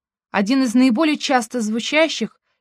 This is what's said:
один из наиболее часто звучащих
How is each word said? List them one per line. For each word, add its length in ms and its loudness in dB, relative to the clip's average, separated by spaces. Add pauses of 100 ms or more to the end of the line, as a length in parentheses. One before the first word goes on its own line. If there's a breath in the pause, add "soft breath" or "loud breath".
(300)
один 320 0
из 120 -2
наиболее 440 2
часто 420 -2
звучащих 800 -2 (200)